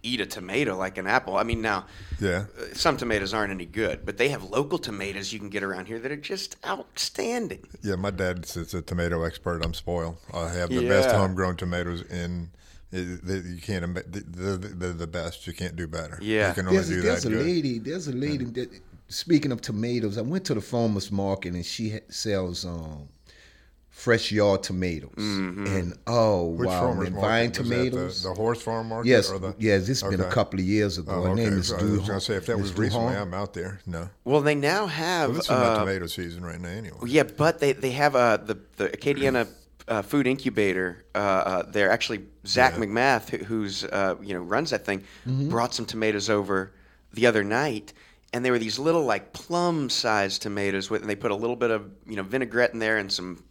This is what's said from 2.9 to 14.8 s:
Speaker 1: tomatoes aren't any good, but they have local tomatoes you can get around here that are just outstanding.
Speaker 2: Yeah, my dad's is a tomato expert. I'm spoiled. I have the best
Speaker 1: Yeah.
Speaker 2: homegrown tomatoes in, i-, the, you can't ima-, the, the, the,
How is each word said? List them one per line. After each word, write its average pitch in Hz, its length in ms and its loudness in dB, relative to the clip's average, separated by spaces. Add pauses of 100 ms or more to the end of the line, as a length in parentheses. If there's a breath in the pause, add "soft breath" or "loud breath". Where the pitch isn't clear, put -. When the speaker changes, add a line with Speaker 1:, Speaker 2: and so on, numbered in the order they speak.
Speaker 1:
tomatoes 107 380 -2
aren't 104 180 -2
any 90 140 -8
good, 85 400 -4
but 101 100 -6
they 127 140 4
have 117 140 -6
local 139 340 -2
tomatoes 98 540 -6
you 110 60 -10
can 101 120 -10
get 98 120 -4
around 95 260 -4
here 113 100 -8
that 120 120 -8
are 147 60 -8
just 185 400 -10 (100)
outstanding. 196 960 -6 (180)
Speaker 2:
Yeah, 98 140 -2
my 98 140 -2
dad's 90 460 -4
is 82 180 -6
a 90 80 -2
tomato 85 420 0
expert. 82 400 -4
I'm 82 100 -2
spoiled. 85 420 -4 (160)
I 85 180 -4
have 87 200 -2
the 123 180 0
best 131 220 6
Speaker 1:
Yeah. 107 80 6
Speaker 2:
homegrown 92 380 2
tomatoes 87 440 -2 (100)
in, 87 400 -6 (440 soft breath)
i-, - 20 -6
the, 90 500 -4
you 90 140 -10
can't 92 240 -4
ima-, 87 240 -4
the, 92 120 -8
the, 92 360 -4
the, 90 380 -6